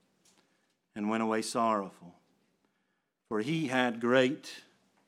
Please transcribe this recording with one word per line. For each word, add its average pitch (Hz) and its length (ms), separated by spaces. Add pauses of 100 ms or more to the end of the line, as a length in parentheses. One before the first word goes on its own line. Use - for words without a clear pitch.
(960)
and 104 160
went 113 120
away 110 200
sorrowful, 107 720 (1120)
for 107 120
he 151 280
had 123 320
great 127 640 (460)